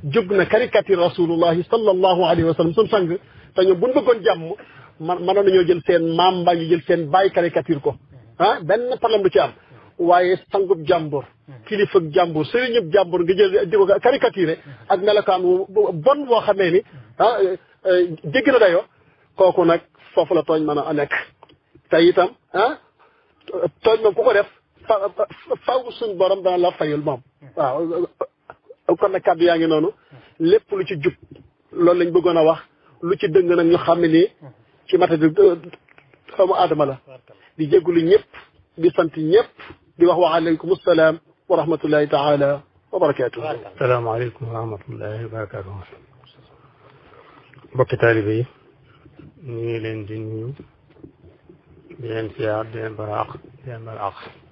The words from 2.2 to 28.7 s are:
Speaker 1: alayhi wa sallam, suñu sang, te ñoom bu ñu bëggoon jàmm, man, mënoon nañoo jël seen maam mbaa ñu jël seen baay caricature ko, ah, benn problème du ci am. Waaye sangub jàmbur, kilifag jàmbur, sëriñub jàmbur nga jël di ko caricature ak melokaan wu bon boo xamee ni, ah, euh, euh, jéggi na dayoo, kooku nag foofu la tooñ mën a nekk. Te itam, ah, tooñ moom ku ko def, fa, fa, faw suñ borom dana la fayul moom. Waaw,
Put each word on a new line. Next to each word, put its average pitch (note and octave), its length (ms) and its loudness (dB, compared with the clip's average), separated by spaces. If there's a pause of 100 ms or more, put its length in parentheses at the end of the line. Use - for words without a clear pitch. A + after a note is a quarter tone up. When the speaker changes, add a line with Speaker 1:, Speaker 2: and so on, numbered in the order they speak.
Speaker 1:
alayhi E3 240 0
wa D#3+ 60 0
sallam, E3+ 200 0
suñu A3 140 2
sang, F#3+ 200 0 (460)
te F#3 100 0
ñoom F#3 140 4
bu G3 100 0
ñu C4 60 -2
bëggoon A#3 300 2
jàmm, F3+ 180 0 (580)
man, F3 240 -4
mënoon G3 200 2
nañoo F#3 220 4
jël E3 200 2
seen E3 300 0
maam F3+ 260 2
mbaa F3 120 2
ñu E3 140 -4
jël E3+ 180 0
seen E3+ 240 0
baay F#3+ 200 2
caricature E3+ 500 -2
ko, C3+ 140 -4 (440)
ah, A3 240 0
benn A#3 380 -2
problème G#3+ 220 0
du F#3 80 2
ci - 80 2
am. D3 140 0 (460)
Waaye F3+ 400 2 (120)
sangub F#3+ 360 -2
jàmbur, D3+ 380 -2 (420)
kilifag G3 460 0
jàmbur, D#3+ 340 0
sëriñub A#3 460 -2
jàmbur F3+ 300 0
nga F3 140 0
jël G3 320 2
di G#3 80 -2
ko G3 100 6 (160)
caricature F#3+ 540 0 (320)
ak F#3 140 0
melokaan G3+ 400 2
wu F3+ 260 2
bon G3 580 0
boo A#3 140 2
xamee G3 300 0
ni, F#3 100 2 (380)
ah, A3 240 2
euh, F#3 140 -2 (300)
euh, F3+ 200 2 (180)
jéggi B3+ 260 0
na B3+ 80 4
dayoo, F#3+ 240 4 (540)
kooku F3+ 280 2
nag E3+ 160 2 (340)
foofu F3+ 200 0
la D#3 80 2
tooñ D#3 220 -2
mën D3 140 -2
a C#3+ 160 -6
nekk. C#3+ 180 -4 (800)
Te E3+ 120 2
itam, F3+ 280 4 (240)
ah, A#3+ 240 -2 (1040)
tooñ A3 200 2
moom G#3 120 -6
ku A#3 80 -4
ko B3 100 2
def, G3+ 140 0 (400)
fa, A3 80 2 (220)
fa, G#3+ 100 -4 (400)
faw B3 240 -4
suñ G#3+ 260 -8
borom F#3+ 260 0
dana F3+ 160 0
la F3 140 2
fayul D3+ 300 -4
moom. C#3 180 -6 (360)
Waaw, E3 500 -4 (920)